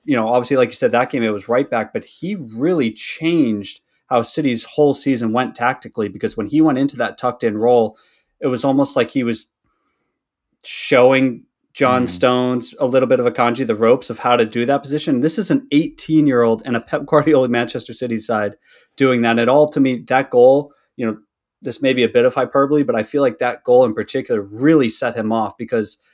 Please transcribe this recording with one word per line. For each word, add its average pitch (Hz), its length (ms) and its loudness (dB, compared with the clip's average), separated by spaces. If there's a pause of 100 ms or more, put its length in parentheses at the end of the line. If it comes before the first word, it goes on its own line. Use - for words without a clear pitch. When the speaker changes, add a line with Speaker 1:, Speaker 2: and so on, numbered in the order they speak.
Speaker 1:
you 139 140 0
know, 110 100 0
obviously, 123 300 2
like 123 100 4
you - 80 -10
said, 120 160 0
that 123 180 0
game, 120 140 -4
it 110 60 0
was 104 180 -6
right 127 220 0
back, 110 240 -4
but 110 100 -8
he 196 320 -10
really 131 560 -2
changed 123 880 -4 (280)
how 123 140 0
City's 123 440 -4
whole 147 280 2
season 120 380 -2
went 120 240 -2
tactically, 117 540 -4
because 104 260 -8
when 104 120 -6
he 147 120 0
went 156 180 4
into 139 200 -2
that 110 200 -4
tucked 123 280 -4
in 107 120 -2
role, 113 400 2 (440)
it 147 60 -2
was 127 180 -2
almost 139 320 0
like 117 140 0
he 131 120 -2
was 117 240 -6 (1160)
showing 131 840 2 (280)
John 127 320 2
Speaker 2:
Mm. - 40 -4
Speaker 1:
Stones, 127 720 0
a 139 60 0
little 127 220 2
bit 127 120 2
of 120 60 0
Akanji, 120 420 0
the 110 80 0
ropes 113 340 2
of 117 100 -10
how 123 160 2
to 120 100 2
do 120 200 -4
that 139 160 0
position. 143 400 -2
This 160 160 -2
is 196 140 -2
an - 200 -2
eighteen-year-old 143 960 2
and 120 100 -4
a 113 60 -2
Pep 143 240 -6
Guardiola 147 440 4
Manchester 120 440 -4
City 117 240 -6
side 107 380 -4 (400)
doing 127 260 2
that. 117 100 2
And 117 100 2
it 117 80 2
all, 147 200 4
to - 100 -4
me, 131 180 2 (100)
that 131 220 0
goal, 131 420 4 (240)
you 123 100 -6
know, 107 120 -4 (440)
this - 200 -10
may 135 120 2
be 127 100 2
a 113 60 2
bit 120 160 4
of 123 80 2
hyperbole, 139 500 0
but 120 120 -2
I 110 80 0
feel 143 180 -2
like 123 180 0
that 123 240 -4
goal 127 220 6
in 113 80 -2
particular 117 480 -4
really 127 480 2
set 120 260 -6
him 107 160 -4
off, 107 260 -4
because, 113 400 -6 (160)